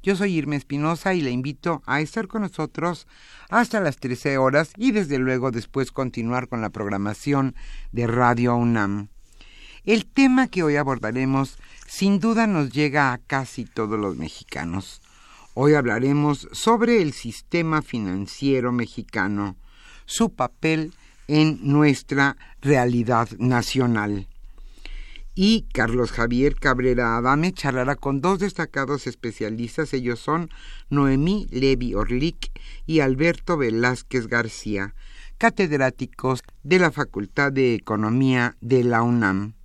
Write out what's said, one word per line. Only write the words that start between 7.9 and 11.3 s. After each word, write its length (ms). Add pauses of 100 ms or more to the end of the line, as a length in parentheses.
de 140
Radio 500
unam. 520 (760)
El 220
tema 420
que 140
hoy 140
abordaremos 800 (300)